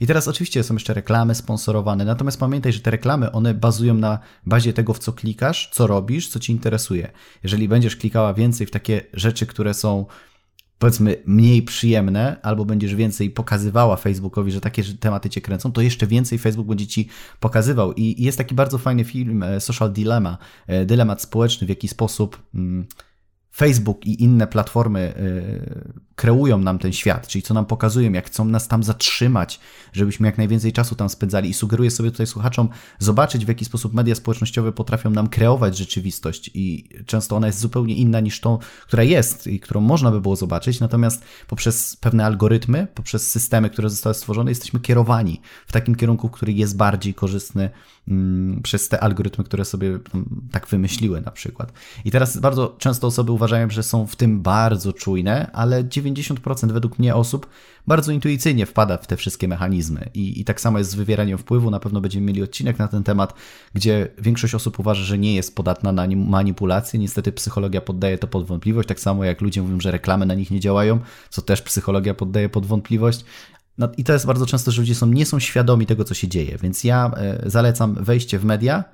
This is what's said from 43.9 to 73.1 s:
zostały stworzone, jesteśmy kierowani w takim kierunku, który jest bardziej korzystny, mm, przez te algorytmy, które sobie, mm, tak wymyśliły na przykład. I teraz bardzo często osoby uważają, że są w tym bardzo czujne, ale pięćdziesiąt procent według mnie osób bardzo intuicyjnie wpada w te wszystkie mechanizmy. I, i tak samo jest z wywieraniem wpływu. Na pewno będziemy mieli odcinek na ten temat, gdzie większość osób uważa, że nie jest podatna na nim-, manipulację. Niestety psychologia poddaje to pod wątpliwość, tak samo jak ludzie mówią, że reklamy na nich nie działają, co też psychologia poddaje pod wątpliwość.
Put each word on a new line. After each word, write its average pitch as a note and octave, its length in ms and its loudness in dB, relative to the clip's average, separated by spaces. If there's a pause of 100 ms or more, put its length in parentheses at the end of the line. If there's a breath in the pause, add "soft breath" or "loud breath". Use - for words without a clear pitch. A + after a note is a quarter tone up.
zostały G#2+ 240 -2
stworzone, A2+ 360 -2
jesteśmy B2 300 -4
kierowani A#2 600 2 (260 loud breath)
w - 60 -10
takim A#2 220 2
kierunku, A#2 340 0
który G#2+ 240 -4
jest G2+ 240 0
bardziej G2 380 0
korzystny, G2 560 -4 (380 soft breath)
mm, F#2+ 540 -2
przez - 260 -4
te - 120 0
algorytmy, G2 440 -2
które G2 200 -4
sobie, F#2+ 240 -4
mm, F#2+ 640 -8
tak - 140 -6
wymyśliły F#2+ 540 -2
na - 100 -8
przykład. - 420 -12 (320 loud breath)
I A2+ 60 -2
teraz B2 260 0
bardzo C3 420 0
często B2+ 280 -2
osoby A#2+ 260 0
uważają, A#2 380 2
że G#2+ 120 -4
są A2+ 240 0
w - 100 -12
tym G#2+ 260 2
bardzo G2 500 2
czujne, G2 600 -2
ale B2 320 0 (280)
pięćdziesiąt C#3 280 -6
procent B2 320 -2
według A2+ 260 -2
mnie A#2+ 160 4
osób A#2+ 320 0 (400 soft breath)
bardzo D3+ 260 2
intuicyjnie C#3+ 540 2
wpada G2+ 300 2
w - 100 -10
te - 100 -2
wszystkie - 320 -4
mechanizmy. F2 640 -2
I, G2 260 -6
i G#2 40 -6
tak G#2 160 -2
samo G#2+ 180 2
jest G2 120 -2
z F#2+ 40 -8
wywieraniem G#2 440 0
wpływu. A#2+ 320 0
Na G2+ 100 -2
pewno G2+ 200 -4
będziemy G2 260 -2
mieli G2 160 0
odcinek A2+ 360 -4
na G#2+ 100 0
ten G#2 140 -2
temat, G2 320 0 (400 loud breath)
gdzie G#2 340 2 (100)
większość A#2 360 0
osób A2 240 -4
uważa, G2 260 -2
że G2+ 140 -2
nie G#2 160 2
jest F#2 220 -4
podatna F#2 360 -2
na F#2 140 0
nim-, F#2+ 220 0
manipulację. G2 720 0
Niestety G2 320 -2
psychologia G2 480 -4
poddaje F#2+ 380 -2
to - 80 -6
pod F#2 200 -4
wątpliwość, G#2 420 -2
tak - 120 -4
samo G2 240 0
jak F2 160 0
ludzie G2 220 -2
mówią, F#2 180 -2
że F#2+ 100 -2
reklamy F#2+ 360 0
na F#2 80 0
nich F#2+ 160 -4
nie G2 100 -2
działają, G2+ 400 2 (300 loud breath)
co - 120 -8
też - 200 0
psychologia G2 520 -2
poddaje G2+ 340 -2
pod G2 180 -2
wątpliwość. A2 580 0 (540 loud breath)